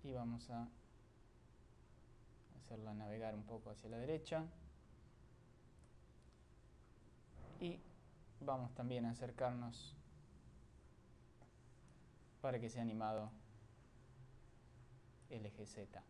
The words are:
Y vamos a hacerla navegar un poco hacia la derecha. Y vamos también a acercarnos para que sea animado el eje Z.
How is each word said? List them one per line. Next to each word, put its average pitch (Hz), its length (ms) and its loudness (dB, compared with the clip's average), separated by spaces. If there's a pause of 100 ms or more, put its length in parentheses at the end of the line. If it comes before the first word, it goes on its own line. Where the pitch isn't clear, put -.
Y 139 100 0
vamos 117 360 4
a 117 180 4 (1900)
hacerla 110 380 0
navegar 107 400 4
un 104 80 2
poco 113 260 0
hacia 107 200 -4
la 117 80 2
derecha. 156 480 6 (3250)
Y 175 200 4 (640)
vamos 131 320 6
también 123 320 6
a 117 60 8
acercarnos 120 840 4 (2500)
para 127 180 8
que 113 100 4
sea 120 120 4
animado 110 500 8 (2000)
el 110 160 0
eje 104 200 -2
Z. - 440 -4